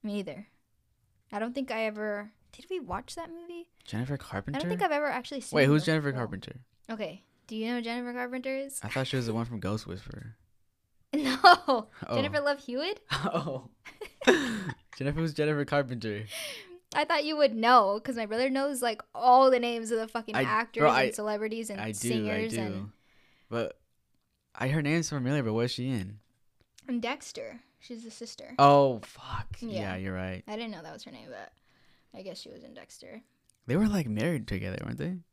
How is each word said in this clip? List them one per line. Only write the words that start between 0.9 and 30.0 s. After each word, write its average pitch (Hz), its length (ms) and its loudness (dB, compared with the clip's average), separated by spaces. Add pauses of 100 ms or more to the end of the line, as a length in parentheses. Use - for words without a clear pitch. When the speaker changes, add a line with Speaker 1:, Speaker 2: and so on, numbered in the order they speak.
Speaker 1:
I 208 80 -4
don't 240 140 -4
think 262 180 -4
I 220 120 -2
ever, 214 480 -4 (220)
did - 160 -20
we 370 100 -4
watch 196 360 -8
that 330 140 -10
movie? 339 380 -14 (160)
Speaker 2:
Jennifer 123 300 -4
Speaker 1:
I 139 40 -4
Speaker 2:
Carpenter? - 440 -8
Speaker 1:
don't - 80 -2
think 180 120 -2
I've 359 100 2
ever 294 160 0
actually 247 340 -6
seen - 160 -2
Speaker 2:
Wait, 151 80 8
who's 151 180 6
Speaker 1:
the 156 40 0
Speaker 2:
Jennifer 156 240 0
Speaker 1:
full 127 80 -4
Speaker 2:
Carpenter? 113 420 -8 (280)
Speaker 1:
Okay. 208 320 -8 (260)
Do 220 100 -12
you 220 100 -4
know 247 80 -4
who 240 60 -4
Jennifer 240 320 -6
Carpenter 247 420 -6
is? 269 260 -8
Speaker 2:
I - 60 -8
thought 131 200 -2
she 135 100 -2
was 120 100 -2
the 113 60 -2
one 113 120 -2
from 117 140 -8
Ghost 101 280 -4
Whisperer. 101 540 -12
Speaker 1:
<laughs> - 720 -20
No. 269 300 0
Speaker 2:
Oh. 269 440 8 (280)
Speaker 1:
Jennifer 294 260 0
Love 285 180 0
Hewitt? 294 480 -4
Speaker 2:
<laughs> - 40 -8
Oh. 143 580 -4 (560)
Speaker 1:
<laughs> - 20 8 (680)
Speaker 2:
Jennifer, 143 220 -2
who's 160 140 0
Jennifer 151 320 0
Carpenter? 117 600 -2 (720)
Speaker 1:
I 302 80 2
thought 311 180 0
you 302 140 -2
would 277 180 6
know, 220 480 6
'cause 262 140 -4
my 226 80 -4
brother 233 240 0
knows, 269 320 0
like, 226 200 -2 (140)
all 254 360 10
the 247 80 6
names 233 320 -2
of 226 80 0
the 226 80 -4
fucking 226 280 -6
Speaker 2:
I, 240 80 4
Speaker 1:
actors 226 380 2
Speaker 2:
bro, 151 80 8
Speaker 1:
and 120 80 6
Speaker 2:
I, 226 140 4
Speaker 1:
celebrities 214 580 -4
and 196 100 -8
Speaker 2:
I 214 60 -6
do, - 40 -4
I 214 40 -4
Speaker 1:
singers 110 600 -2
Speaker 2:
do. 113 60 -2
Speaker 1:
and 101 320 -6 (580)
Speaker 2:
But 117 300 -4 (760)
I, 131 140 -2
her 151 120 2
name's 156 280 0
familiar, 139 340 0
but 110 100 0
what's 120 200 0
she 127 160 -4
in? 104 300 -4 (680)
Speaker 1:
In 240 100 -2
Dexter. 240 600 -8 (180)
She's 233 240 -14
the 226 80 -14
sister. - 460 -14
Speaker 2:
Oh, 139 460 8
fuck. - 580 -10
Speaker 1:
Yeah. 220 200 -6
Speaker 2:
Yeah, 95 160 -6
you're 95 180 -4